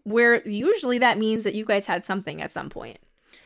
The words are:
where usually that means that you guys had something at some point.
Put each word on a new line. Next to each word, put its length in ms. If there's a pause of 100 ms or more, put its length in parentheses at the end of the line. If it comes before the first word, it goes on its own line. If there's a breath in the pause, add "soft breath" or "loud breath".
where 420
usually 520
that 200
means 260
that 100
you 100
guys 220
had 180
something 360
at 120
some 160
point. 300 (480 soft breath)